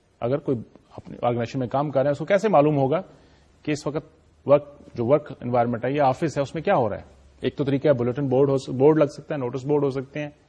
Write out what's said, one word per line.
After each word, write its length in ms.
اگر 180
کوئی 200
اپنی 320
آرگنائزیشن 380
میں 80
کام 240
کر 80
رہا 80
ہے، 40
اس 60
کو 80
کیسے 240
معلوم 280
ہوگا 240
کہ 80
اس 160
وقت 180
ورک، 320
جو 120
ورک 360
انوائرمنٹ 440
ہے 60
یا 140
آفس 320
ہے، 40
اس 140
میں 80
کیا 120
ہو 140
رہا 80
ہے؟ 60
ایک 160
تو 60
طریقہ 240
ہے 60
بلیٹن 340
بورڈ 220
ہو 80
س-، 120
بورڈ 280
لگ 80
سکتا 300
ہے، 40
نوٹس 260
بورڈ 180
ہو 60
سکتے 300
ہیں، 100